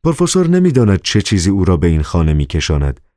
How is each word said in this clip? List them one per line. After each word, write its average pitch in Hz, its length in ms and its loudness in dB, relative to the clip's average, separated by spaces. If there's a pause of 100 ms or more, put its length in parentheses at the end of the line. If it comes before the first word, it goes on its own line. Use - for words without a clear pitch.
پروفسور 170 440 0
نمی‌داند 131 540 2
چه - 200 -2
چیزی 95 280 0
او 98 160 0
را 90 120 2
به 85 100 0
این 80 140 2
خانه 78 320 -2
می‌کشاند 73 680 -2 (160)